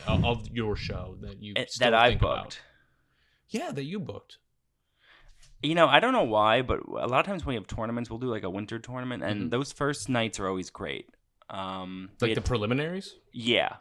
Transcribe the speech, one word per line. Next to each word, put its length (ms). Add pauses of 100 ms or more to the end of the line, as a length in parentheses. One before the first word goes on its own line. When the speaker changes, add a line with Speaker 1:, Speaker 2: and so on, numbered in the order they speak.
Speaker 1:
of 420
your 260
show 460
that 200
you 140
Speaker 2:
It, 160
Speaker 1:
still 200
Speaker 2:
that 20
I 160
Speaker 1:
think 120
about? 220
Speaker 2:
booked. 180 (880)
Speaker 1:
Yeah, 220
that 120
you 160
booked. 380 (1300)
Speaker 2:
You 120
know, 120
I 120
don't 140
know 100
why, 380
but 260
a 200
lot 120
of 60
times 200
when 80
we 20
have 120
tournaments, 420
we'll 100
do, 80
like, 160
a 60
winter 300
tournament, 440
and 180
Speaker 1:
Mm-hmm. 80
Speaker 2:
those 220
first 380
nights 300
are 80
always 220
great. 400 (400)
Um, 640 (100)
we 80
Speaker 1:
Like 80
Speaker 2:
had 80
Speaker 1:
the 20
preliminaries? 680 (180)
Speaker 2:
Yeah, 480